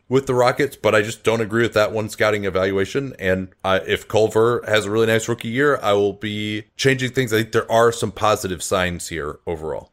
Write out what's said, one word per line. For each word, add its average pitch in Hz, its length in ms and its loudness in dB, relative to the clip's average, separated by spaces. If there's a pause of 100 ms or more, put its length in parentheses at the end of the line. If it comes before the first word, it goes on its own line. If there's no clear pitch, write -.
with 131 200 0
the 127 80 0
Rockets, 131 400 2
but 104 200 2
I 110 60 6
just 107 220 -6
don't 113 180 2
agree 113 220 0
with 107 100 0
that 107 180 2
one 107 180 -4
scouting 107 360 0
evaluation. 98 720 -2
And, 92 300 0 (140)
uh, 95 240 2
if 101 200 -2
Culver 110 600 2
has 107 180 2
a 101 60 -6
really 113 160 2
nice 113 200 2
rookie 117 220 -6
year, 135 320 0
I 104 120 2
will 101 200 2
be 104 520 -8 (120)
changing 131 340 0
things. 120 220 -2
I 107 40 4
think 113 140 -2
there 110 200 0
are 117 200 6
some 110 200 -4
positive 98 520 0
signs 90 460 -2
here 76 380 -8
overall, 78 460 -8